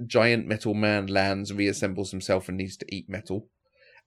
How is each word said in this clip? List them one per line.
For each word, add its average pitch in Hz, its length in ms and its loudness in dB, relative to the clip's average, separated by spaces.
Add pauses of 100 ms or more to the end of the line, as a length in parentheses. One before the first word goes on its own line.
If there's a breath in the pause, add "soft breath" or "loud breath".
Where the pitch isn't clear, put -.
giant 117 400 4
metal 107 280 -2
man 104 320 2
lands, 98 460 0
reassembles 98 580 0
himself 95 380 -2
and 92 100 -6
needs 95 200 -6
to - 160 -12
eat 95 140 -10
metal, 95 400 -8 (580 soft breath)